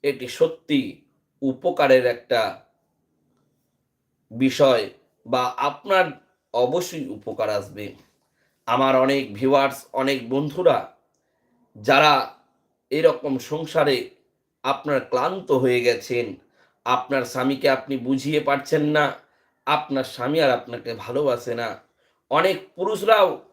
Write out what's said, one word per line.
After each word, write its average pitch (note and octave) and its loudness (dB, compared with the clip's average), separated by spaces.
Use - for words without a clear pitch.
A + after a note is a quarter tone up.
এটি B2+ -4
সত্যি D#3+ 0
উপকারের C3 2
একটা A#2+ -2
বিষয় B2+ 2
বা B2 -2
আপনার F#3 2
অবশ্যই B2+ -2
উপকার G#2+ -6
আসবে। G2+ -10
আমার C3 2
অনেক C#3 0
ভিউয়ার্স, C3+ 2
অনেক C3+ 0
বন্ধুরা D3 2
যারা C#3 4
এরকম D3+ 2
সংসারে D3+ 0
আপনার C#3 -2
ক্লান্ত E3+ -2
হয়ে B2 2
গেছেন, A#2+ -2
আপনার B2 0
স্বামীকে C3 0
আপনি C#3 -8
বুঝিয়ে C3+ 0
পারছেন C#3+ 0
না, D3+ 4
আপনার C#3 -2
স্বামী C3+ -2
আর C3+ 4
আপনাকে A#2 -12
ভালোবাসে B2 -4
না, A#2 -6
অনেক E3+ 2
পুরুষরাও G3+ 2